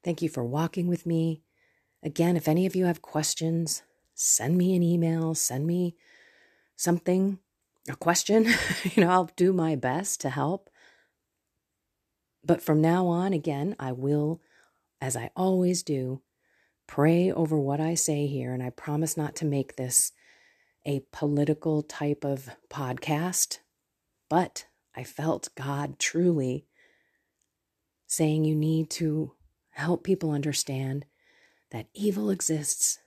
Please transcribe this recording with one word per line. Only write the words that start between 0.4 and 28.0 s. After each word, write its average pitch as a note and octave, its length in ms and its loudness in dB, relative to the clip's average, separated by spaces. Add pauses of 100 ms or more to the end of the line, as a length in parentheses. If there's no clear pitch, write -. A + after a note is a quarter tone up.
walking D#3+ 440 -2
with F3 180 -2
me. E3 380 0 (580)
Again, E3 340 0
if D#3+ 120 0
any E3+ 180 4
of F#3 100 -2
you F#3 100 2
have F3 160 0
questions, D#3+ 800 -2 (320)
send - 420 2
me F3+ 180 4
an F3+ 60 4
email, E3 540 2
send C#3 320 -2
me F3 280 0 (800)
something, F#3 640 0 (500)
a - 80 -8
question. G#3 520 2 (220)
<laughs> - 140 -4 (120)
You G#3 80 8
know, E3+ 80 4
I'll F3+ 240 4
do F#3 180 4
my D#3+ 220 2
best C#3 460 -2
to C#3 80 -2
help. C#3 400 -2 (1700)
But D#3+ 180 4
from D#3 200 4
now F3 260 4
on, F3+ 260 2
again, D3+ 440 -2
I C3 140 -4
will, D3 500 0 (600)
as B2+ 160 -6
I A#2 180 -8
always F#3 480 2
do, C3 380 -4 (680)
pray E3+ 420 4
over D#3 240 0
what C#3+ 240 0
I D#3+ 140 0
say D3 320 0
here, B2+ 260 -4
and B2+ 120 -4
I B2+ 80 -6
promise D3+ 440 -4
not D3 200 -4
to D#3+ 100 -4
make C#3 300 -2
this - 360 0 (760)
a C#3 240 -2
political D3+ 720 0
type D3 420 -4
of C3+ 240 -4 (180)
podcast, D3 920 -4 (680)
but - 380 0 (300)
I B2+ 80 -10
felt C#3+ 520 -4
God C#3 440 -6
truly D3+ 680 0 (1400)